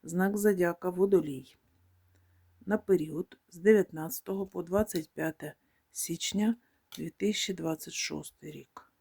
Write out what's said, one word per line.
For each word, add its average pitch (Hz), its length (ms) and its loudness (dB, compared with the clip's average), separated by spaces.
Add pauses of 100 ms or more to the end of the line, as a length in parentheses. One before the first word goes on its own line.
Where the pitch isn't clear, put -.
знак 185 340 0
зодіака 180 520 2
Водолій, 180 680 2 (1080)
на 208 120 0
період 165 600 0 (120)
з 180 80 -20
дев'ятнадцятого 190 880 2
по 180 180 -8
двадцять 180 460 -2
п'яте 156 440 -6 (380)
січня 208 640 -2 (400)
дві 160 140 -8
тисячі 202 440 -2
двадцять 160 400 -6
шостий - 580 -8
рік. - 500 -18